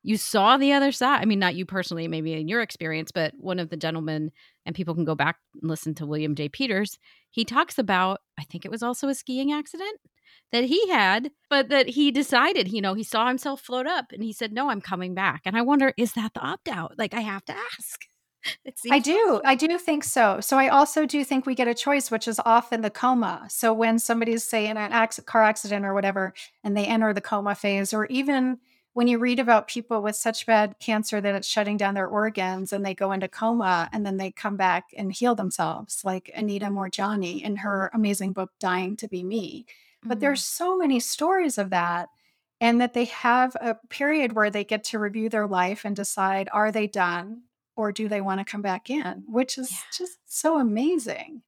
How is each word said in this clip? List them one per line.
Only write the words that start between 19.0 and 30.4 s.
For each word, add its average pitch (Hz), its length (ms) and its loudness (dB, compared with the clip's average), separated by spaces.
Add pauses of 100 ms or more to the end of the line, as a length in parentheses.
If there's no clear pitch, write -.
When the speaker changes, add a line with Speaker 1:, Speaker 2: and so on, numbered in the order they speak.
Speaker 2:
do. 311 420 4
Speaker 1:
like - 20 -
Speaker 2:
I 269 100 6
do 311 240 2
think 311 260 -2
so. 208 360 2
So 262 180 2
I 269 100 6
also 294 380 4
do 285 180 -2
think 262 220 -2
we 262 80 -2
get 240 140 2
a 240 60 0
choice, 277 360 0
which 226 180 -2
is 226 160 -2
often 233 380 4
the 214 80 -2
coma. 233 580 0
So - 240 2
when 226 260 2
somebody's, 226 460 0
say, 214 240 0
in 220 80 -4
an 208 160 -4
acc-, 226 340 0
car 226 160 4
accident 208 420 2
or 196 100 -2
whatever, 190 380 0 (300)
and 202 140 -2
they 202 100 0
enter 220 260 2
the 196 80 -2
coma 202 340 -2
phase, 196 380 0
or 214 140 0
even 262 540 0 (320)
when 240 160 2
you 233 100 4
read 247 220 2
about 226 280 4
people 226 340 -2
with 214 140 -2
such - 300 -4